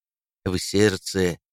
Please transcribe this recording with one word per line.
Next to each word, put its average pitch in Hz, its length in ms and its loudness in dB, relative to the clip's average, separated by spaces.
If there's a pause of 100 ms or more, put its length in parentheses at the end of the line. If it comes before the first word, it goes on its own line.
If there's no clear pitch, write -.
(460)
В 92 140 -2
сердце 95 800 0 (140)